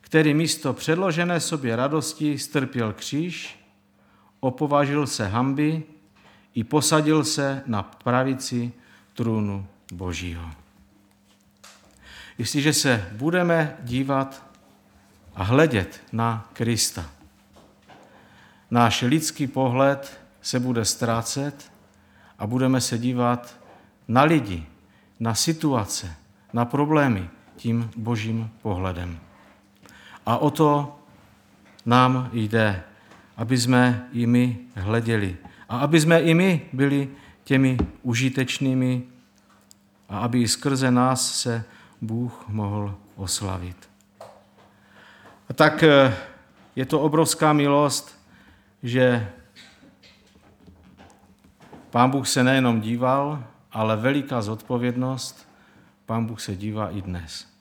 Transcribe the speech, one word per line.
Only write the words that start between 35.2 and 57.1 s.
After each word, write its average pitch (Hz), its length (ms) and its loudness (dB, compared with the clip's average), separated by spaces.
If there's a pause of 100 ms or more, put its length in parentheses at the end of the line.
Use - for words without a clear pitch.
a - 100 -4
aby 147 220 4
jsme 165 200 6
i 160 140 4
my 175 380 2
byli 139 380 0 (340)
těmi 131 340 2 (240)
užitečnými 127 1000 -2 (1040)
a 98 100 -8
aby 120 240 0
i 110 60 0
skrze 135 420 0
nás 127 500 0
se 117 240 -4 (360)
Bůh 113 480 -8
mohl 104 500 -6 (180)
oslavit. 90 760 -8 (1600)
A - 60 -8
tak, 151 280 4
eh, 135 340 8 (600)
je 131 100 -4
to 151 140 0
obrovská 156 520 2
milost, 143 640 2 (640)
že 120 500 2 (2500)
Pán 123 200 6
Bůh 135 180 -2
se 127 160 2
nejenom 127 360 4
díval, 127 640 -2 (280)
ale 110 240 0
veliká 135 460 -2
zodpovědnost, 123 1040 -6 (580)
Pán 113 200 -2
Bůh 110 140 -12
se 98 160 -8
dívá 104 340 -6
i 95 120 -8
dnes. 90 440 -10 (140)